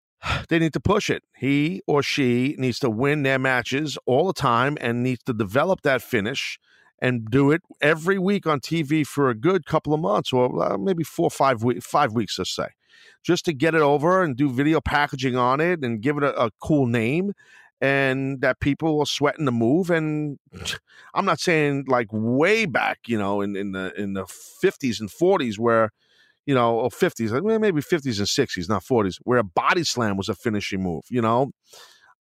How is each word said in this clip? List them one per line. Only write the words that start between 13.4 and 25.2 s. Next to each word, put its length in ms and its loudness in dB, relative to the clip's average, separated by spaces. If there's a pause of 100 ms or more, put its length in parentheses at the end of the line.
to 80 -2
get 200 0
it 80 4
over 420 2
and 140 -2
do 120 2
video 300 2
packaging 560 -2
on 240 2
it 240 -2
and 180 -4
give 160 0
it 60 0
a, 220 0
a 60 -4 (100)
cool 240 2
name, 480 0 (480)
and 580 0
that 220 0
people 400 0
are 40 0
sweating 380 -2
the 80 2
move. 380 2
And 500 -2 (760)
I'm 120 0
not 160 0
saying, 460 2
like, 240 2
way 540 2
back, 420 -2
you 100 0
know, 240 0
in, 160 -4
in 160 -6
the, 260 -6
in 140 -6
the 120 -6
fifties 760 -4
and 100 -8
forties 480 0